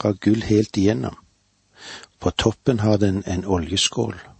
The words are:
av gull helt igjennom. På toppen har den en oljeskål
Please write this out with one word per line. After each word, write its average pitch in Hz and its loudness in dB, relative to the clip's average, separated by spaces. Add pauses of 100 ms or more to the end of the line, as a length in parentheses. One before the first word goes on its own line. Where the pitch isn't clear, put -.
av 104 0
gull 110 2
helt 107 0
igjennom. 110 0 (1000)
På - -2
toppen 113 0
har 107 4
den 98 0
en 90 -4
oljeskål 95 -2 (260)